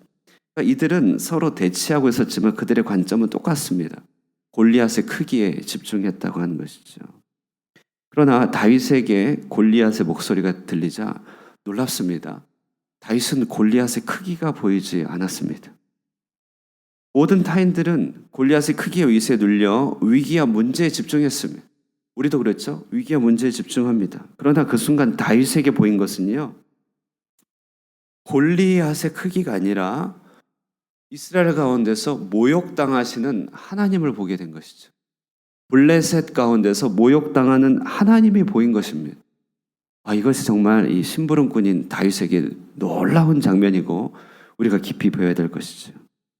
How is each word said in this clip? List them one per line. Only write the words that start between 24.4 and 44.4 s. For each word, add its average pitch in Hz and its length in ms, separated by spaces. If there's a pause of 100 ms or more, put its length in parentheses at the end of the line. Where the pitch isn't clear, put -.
그 123 100
순간 139 400
다윗에게 131 540
보인 104 260
것은요. 101 580 (1700)
골리앗의 165 920
크기가 180 400
아니라 98 680 (880)
이스라엘 170 440
가운데서 127 640
모욕당하시는 123 1400
하나님을 190 600
보게 98 240
된 85 160
것이죠. - 380 (800)
블레셋 160 640
가운데서 113 560
모욕당하는 131 960
하나님이 208 580
보인 120 280
것입니다. 78 440 (880)
아, 107 120
이것이 123 300
정말 107 460
이 87 120
심부름꾼인 123 840
다윗에게 90 640 (240)
놀라운 156 640
장면이고 95 760 (440)